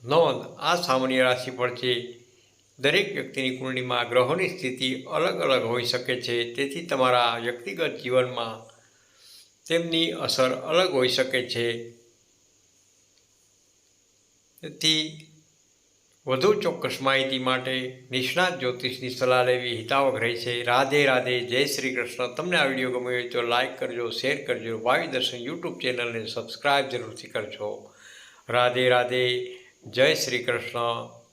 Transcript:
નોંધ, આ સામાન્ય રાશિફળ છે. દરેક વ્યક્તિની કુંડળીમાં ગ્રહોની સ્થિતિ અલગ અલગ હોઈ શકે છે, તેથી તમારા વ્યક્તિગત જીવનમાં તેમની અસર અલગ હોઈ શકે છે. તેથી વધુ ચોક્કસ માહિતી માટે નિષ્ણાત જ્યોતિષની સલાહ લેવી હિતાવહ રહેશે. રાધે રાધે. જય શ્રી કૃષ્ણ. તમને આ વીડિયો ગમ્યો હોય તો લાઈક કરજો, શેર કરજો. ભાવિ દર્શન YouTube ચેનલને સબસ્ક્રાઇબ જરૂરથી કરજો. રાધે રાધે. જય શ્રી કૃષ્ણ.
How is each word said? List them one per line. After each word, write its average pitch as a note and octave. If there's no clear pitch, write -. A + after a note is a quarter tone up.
નોંધ, C#3
આ F3
સામાન્ય C3
રાશિફળ B2
છે. A#2+
દરેક D#3+
વ્યક્તિની C3
કુંડળીમાં B2+
ગ્રહોની C3+
સ્થિતિ C3
અલગ F3
અલગ C3
હોઈ A#2+
શકે B2
છે, A#2+
તેથી C#3+
તમારા B2
વ્યક્તિગત D3
જીવનમાં B2
તેમની E3
અસર C3
અલગ E3+
હોઈ B2+
શકે B2+
છે. A#2
તેથી D#3
વધુ C#3+
ચોક્કસ D3+
માહિતી C3+
માટે B2+
નિષ્ણાત F3
જ્યોતિષની B2+
સલાહ B2+
લેવી B2
હિતાવહ B2+
રહેશે. A#2+
રાધે C3+
રાધે. B2
જય B2
શ્રી C3
કૃષ્ણ. A#2+
તમને E3+
આ D3
વીડિયો B2+
ગમ્યો B2
હોય B2
તો B2
લાઈક B2
કરજો, A#2+
શેર C#3+
કરજો. A2+
ભાવિ B2+
દર્શન B2+
YouTube E3+
ચેનલને A#2+
સબસ્ક્રાઇબ C#3
જરૂરથી A2
કરજો. G#2+
રાધે B2
રાધે. B2
જય C3
શ્રી B2
કૃષ્ણ. A#2